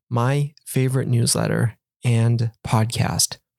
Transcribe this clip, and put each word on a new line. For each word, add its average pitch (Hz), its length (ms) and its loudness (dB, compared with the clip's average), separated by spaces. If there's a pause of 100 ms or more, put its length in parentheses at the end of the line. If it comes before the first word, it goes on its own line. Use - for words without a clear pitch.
my 135 440 0 (120)
favorite 131 440 0
newsletter 117 680 0 (280)
and 117 480 2 (120)
podcast - 720 -2 (220)